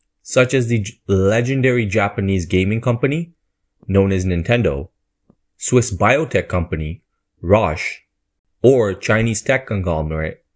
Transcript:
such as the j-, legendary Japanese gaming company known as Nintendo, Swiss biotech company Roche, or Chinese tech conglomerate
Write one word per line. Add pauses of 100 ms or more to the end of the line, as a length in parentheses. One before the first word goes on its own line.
(220)
such
as
the
j-,
legendary
Japanese
gaming
company (540)
known
as
Nintendo, (720)
Swiss
biotech
company (380)
Roche, (640)
or
Chinese
tech
conglomerate (100)